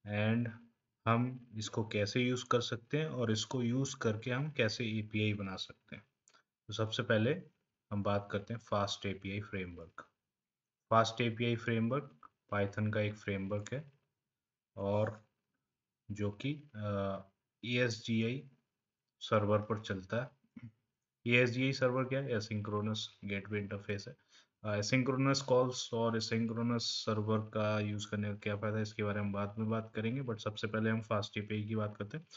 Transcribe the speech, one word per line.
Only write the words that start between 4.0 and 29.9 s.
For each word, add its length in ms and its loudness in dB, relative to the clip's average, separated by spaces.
हम 200 -2
कैसे 340 0
एपीआई 340 0
बना 220 -4
सकते 400 -12
हैं। 120 -18
तो 60 -8
सबसे 300 0
पहले 280 4
हम 120 0
बात 280 0
करते 220 -4
हैं 80 -8
Fast 440 -2
एपीआई 360 -6
फ्रेमवर्क। 680 -10
Fast 280 4
एपीआई 340 2
फ्रेमवर्क 760 -2
Python 400 0
का 80 2
एक 120 0
फ्रेमवर्क 600 -4
है 180 -6
और 520 0
जो 200 0
कि, 440 -6
अ, 460 0
एएसजीआई 840 0
सर्वर 400 4
पर 220 -2
चलता 420 -2
है। 200 -14
एएसजीआई 460 4
सर्वर 300 2
क्या 180 -2
है? 80 -4
Asynchronous 680 -2
Gateway 420 -4
Interface 400 -6
है। 80 -14
अ, 140 0
asynchronous 640 2
कॉल्स 520 2
और 260 2
asynchronous 600 0
सर्वर 600 0
का 400 0
यूज़ 320 -2
करने 180 0
का 60 -4
क्या 220 -2
फ़ायदा 200 0
है, 60 2
इसके 200 -4
बारे 180 0
में 100 0
बाद 260 -2
में 120 0
बात 260 -2